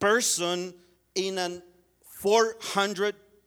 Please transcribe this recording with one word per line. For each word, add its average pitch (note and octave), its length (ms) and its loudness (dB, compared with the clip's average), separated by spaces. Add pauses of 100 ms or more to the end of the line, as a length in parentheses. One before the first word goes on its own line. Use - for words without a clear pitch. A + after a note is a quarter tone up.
person F3+ 720 0 (400)
in F#3+ 240 -2
an F3 240 -6 (400)
four A3 580 2
hundred G3+ 540 -2 (320)